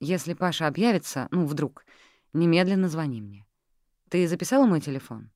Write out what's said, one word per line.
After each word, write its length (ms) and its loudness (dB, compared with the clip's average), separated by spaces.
если 320 -4
Паша 340 -2
объявится, 640 0
ну, 140 2
вдруг, 400 -4
немедленно 560 2
звони 320 -4
мне. 260 -16
Ты 180 2
записала 380 2
мой 160 4
телефон? 560 -10